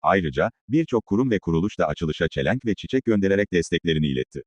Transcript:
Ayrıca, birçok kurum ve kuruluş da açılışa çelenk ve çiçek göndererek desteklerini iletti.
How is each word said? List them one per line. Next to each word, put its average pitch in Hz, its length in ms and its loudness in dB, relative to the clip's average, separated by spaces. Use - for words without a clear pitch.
Ayrıca, 85 500 2
birçok 131 360 0
kurum 120 260 2
ve 98 80 2
kuruluş 82 400 0
da 85 80 0
açılışa 80 400 -2
çelenk 85 380 -2
ve 104 100 0
çiçek - 300 -4
göndererek 101 480 2
desteklerini 82 540 0
iletti. 65 400 -4